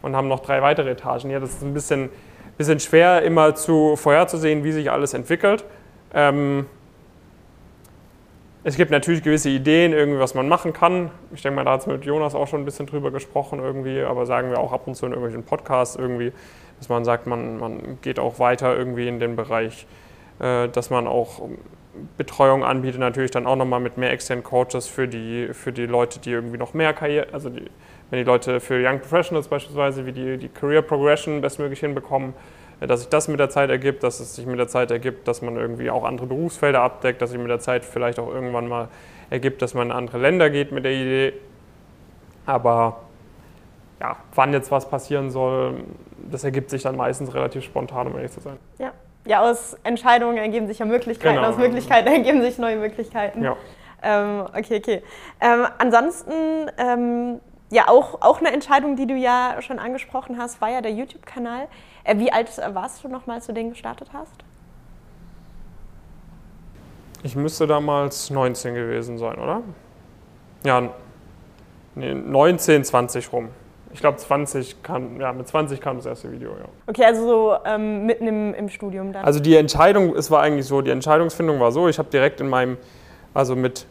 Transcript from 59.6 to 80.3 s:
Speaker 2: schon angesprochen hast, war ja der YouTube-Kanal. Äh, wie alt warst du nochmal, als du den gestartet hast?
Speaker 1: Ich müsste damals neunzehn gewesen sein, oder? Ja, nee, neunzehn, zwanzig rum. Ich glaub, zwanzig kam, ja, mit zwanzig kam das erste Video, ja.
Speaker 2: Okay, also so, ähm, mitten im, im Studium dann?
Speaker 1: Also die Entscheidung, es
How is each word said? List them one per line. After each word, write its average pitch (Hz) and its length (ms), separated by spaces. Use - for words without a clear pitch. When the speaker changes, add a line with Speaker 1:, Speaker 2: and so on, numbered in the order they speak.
Speaker 2:
schon - 180
angesprochen 254 580
hast, 240 220
war 220 100
ja 254 100
der 214 120
YouTube-Kanal. 240 760
Äh, 208 140
wie 233 120
alt 226 200
warst 190 300
du 285 60
nochmal, 247 300
als - 80
du 226 60
den 226 180
gestartet - 420
hast? 311 320
Speaker 1:
Ich 123 100
müsste 151 320
damals 147 640
neunzehn 127 460
gewesen 117 420
sein, 113 200
oder? 156 240
Ja, 127 180
nee, 135 180
neunzehn, 147 720
zwanzig 120 480
rum. 120 160
Ich - 80
glaub, 143 180
zwanzig 143 640
kam, 127 360
ja, 131 140
mit 127 160
zwanzig 147 320
kam 131 160
das 123 80
erste 123 260
Video, 123 200
ja. 101 160
Speaker 2:
Okay, - 160
also 226 240
so, 220 380
ähm, 214 400
mitten 226 220
im, 214 260
im 208 160
Studium 190 420
dann? 190 140
Speaker 1:
Also 147 160
die 160 160
Entscheidung, 170 580
es - 160